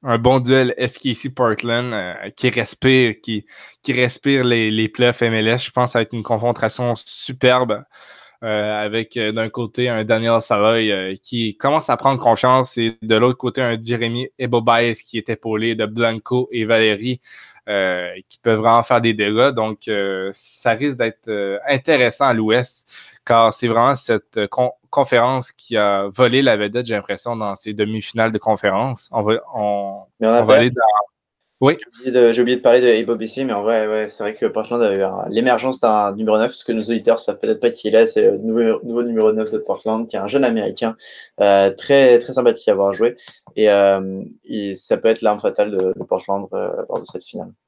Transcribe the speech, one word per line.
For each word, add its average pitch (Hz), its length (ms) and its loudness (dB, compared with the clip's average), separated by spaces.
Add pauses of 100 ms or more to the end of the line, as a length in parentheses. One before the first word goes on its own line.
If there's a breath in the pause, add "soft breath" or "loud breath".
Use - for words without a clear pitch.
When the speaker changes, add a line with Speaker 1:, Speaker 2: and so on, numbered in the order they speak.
Speaker 1:
un 120 160 0
bon 127 200 4
duel 127 380 2
S - 220 -4
K 123 160 -4
C 131 160 -10
Portland, 120 600 -2
euh, 92 200 -6 (240)
qui 127 140 2
respire, 123 720 2
qui, 107 240 -8 (340 loud breath)
qui 135 120 -4
respire 127 500 0
les, 117 260 2
les 107 180 0
playoffs 120 360 0
M 113 100 0
L 110 140 0
S. 120 180 0
Je - 60 -14
pense 123 140 0
que 120 80 -6
ça 120 60 2
va 113 40 0
être - 100 -8
une 117 80 -8
confrontation 117 760 -2
superbe, 127 880 -2 (600 loud breath)
euh, 107 420 -2
avec, 110 320 -6
euh, 107 140 -2
d'un 110 180 -4
côté 123 400 -4
un 113 140 -2
Daniel 113 380 2
Saloy, 110 500 2
euh, 95 320 -4
qui 113 340 -4
commence 147 320 -2
à 123 80 2
prendre 135 240 0
confiance 123 560 2
et 113 240 -2
de 110 140 2
l'autre 123 240 2
côté 127 240 -4
un 117 200 -2
Jeremy 117 440 -4 (100)
Ebobaez 120 560 2
qui - 240 -10
est 110 120 -10
épaulé 110 440 -2
de 110 140 -4
Blanco 117 640 -2
et 117 140 -4
Valeri, 113 540 0 (480 loud breath)
euh, 92 460 -2 (160)
qui - 80 -20
peuvent 110 220 0
vraiment 113 240 4
faire 120 180 2
des 117 140 2
dégâts. 107 340 2
Donc, 110 380 -4
euh, 98 480 -4
ça - 380 -4
risque 131 240 -4
d'être, 113 320 -4
euh, 101 280 -4 (100)
intéressant 135 600 2
à 127 60 2
l'Ouest, 113 540 -2 (380 loud breath)
car 113 280 4
c'est - 140 -4
vraiment 117 280 2
cette, - 420 -4
euh, 104 100 -2
con-, 123 260 -2 (160)
conférence 127 640 0
qui - 260 -6
a 101 300 0
volé 123 340 2
la 120 160 4
vedette, 107 300 -4
j'ai 113 80 -4
l'impression, 104 400 -6
dans 104 200 -6
ces 107 180 -12
demi-finales 110 580 -2
de 110 80 -2
conférence. 107 720 -2
On 117 100 -2
va, 107 120 2 (200)
on, 101 460 -4 (200)
Speaker 2:
Mais 110 80 2
on 113 40 4
a 117 100 6
Speaker 1:
on 110 40 2
va 113 80 2
Speaker 2:
perdu. 123 80 6
Speaker 1:
aller 120 100 2
dans 123 100 -4 (800)
oui. 147 160 2
Speaker 2:
J'ai - 120 -20
oublié 123 220 -10
de, 120 200 6
j'ai 117 100 2
oublié 123 160 2
de 123 40 -8
parler 123 180 6
de 113 260 2
Bob 113 160 -4
ici, 113 220 -8
mais 127 80 -4
en 101 120 -4
vrai, 110 220 0
ouais, 107 240 -2
c'est - 140 -12
vrai 104 100 -4
que 113 120 -6
Portland 113 360 -2
a 104 120 2
eu 98 100 0
un, 95 260 -4
l'émergence 123 520 0
d'un 104 340 2
numéro 107 220 0
neuf, 117 160 0
ce - 100 -16
que - 80 -6
nos 110 120 -2
auditeurs 113 360 0
savent - 180 -6
peut-être 110 220 -2
pas 120 100 2
qui 113 200 -6
il 107 60 2
est, 110 120 6
c'est 107 240 2
le 101 60 -2
nouveau, 110 460 0
nouveau 120 200 -4
numéro 110 300 2
neuf 107 180 -4
de 110 60 -4
Portland, 110 500 -4
qui 113 80 -12
est 101 40 -4
un 98 80 -6
jeune 131 180 0
Américain, 113 500 -2 (460 loud breath)
euh, 98 300 6
très, 131 480 6
très 120 120 -12
sympathique 123 380 0
à 101 60 4
voir 98 180 2
jouer. 113 240 0 (400 loud breath)
Et, 107 120 4
euh, 98 540 2 (220)
et 101 300 -8
ça 107 200 -4
peut 113 140 0
être 110 120 0
l'arme 104 200 0
fatale 104 300 -2
de, 92 280 -2
de - 60 -8
Portland, 98 480 -4
euh, 95 340 -6
lors - 140 -6
de - 40 -14
cette - 200 -14
finale. 92 260 -14 (160)